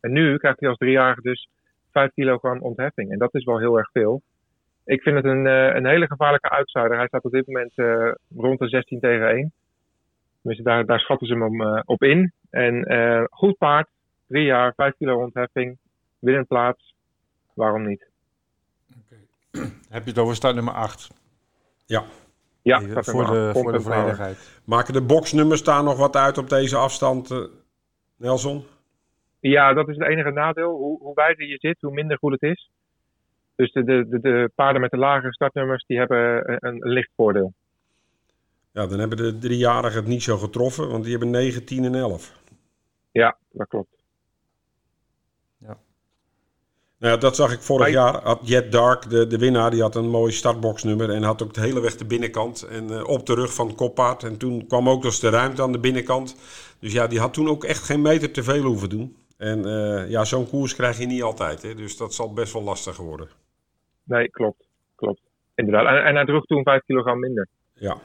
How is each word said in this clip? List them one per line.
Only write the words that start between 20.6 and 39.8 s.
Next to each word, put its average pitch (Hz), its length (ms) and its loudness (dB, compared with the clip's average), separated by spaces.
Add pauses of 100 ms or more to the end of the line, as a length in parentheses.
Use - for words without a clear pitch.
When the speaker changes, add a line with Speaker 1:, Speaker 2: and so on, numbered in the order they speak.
Speaker 2:
acht? - 360 -8 (760)
Speaker 3:
Ja. 110 180 -2 (580)
Speaker 1:
Ja, 123 160 4
Speaker 2:
Even 104 120 -6
Speaker 1:
start 110 200 -4
Speaker 2:
voor 123 120 0
Speaker 1:
nummer 113 180 2
Speaker 2:
de, 107 80 0
Speaker 1:
acht, 107 100 0
Speaker 2:
voor 127 60 0
de 117 60 -2
Speaker 1:
Pomp 113 40 -2
and 110 100 -2
Power. 110 160 0 (160)
Speaker 2:
volledigheid. 95 480 -12
Speaker 3:
Maken 117 280 0
de 131 100 2
boxnummers 156 600 4
daar 147 200 4
nog 143 160 0
wat 139 180 2
uit 135 220 2
op 131 100 -6
deze 135 280 2
afstand, 131 540 -2
eh, 123 140 -6 (720)
Nelson? 131 480 -2 (760)
Speaker 1:
Ja, 139 320 6
dat 147 160 2
is 147 80 -8
het 151 120 -2
enige 151 220 0
nadeel. 156 460 -2
Hoe, 143 220 -4
hoe 143 160 -14
wijder 156 320 2
je 143 140 -10
zit, 160 200 -2
hoe 143 120 -6
minder 151 260 -4
goed 143 140 0
het 135 100 -2
is. 156 280 -4 (840)
Dus 127 160 2
de, 131 120 0
de, 123 240 2
de, 117 120 -2
de 120 340 2
paarden 135 260 2
met 123 100 0
de 131 60 -4
lagere 131 360 0
startnummers, 131 540 -4
die 120 120 -2
hebben 120 540 0
een, 123 140 -6 (200)
een 123 60 0
licht 123 240 -2
voordeel. 101 360 2 (1200)
Speaker 3:
Ja, 104 140 -4
dan 98 120 -4
hebben 110 200 -2
de 113 200 -2
driejarigen 120 600 0